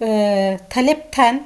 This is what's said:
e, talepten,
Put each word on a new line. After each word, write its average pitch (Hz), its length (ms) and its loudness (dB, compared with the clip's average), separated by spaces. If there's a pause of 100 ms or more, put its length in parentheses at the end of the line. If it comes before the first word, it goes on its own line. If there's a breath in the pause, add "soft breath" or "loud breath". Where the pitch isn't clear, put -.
e, 202 580 0 (100)
talepten, 269 760 0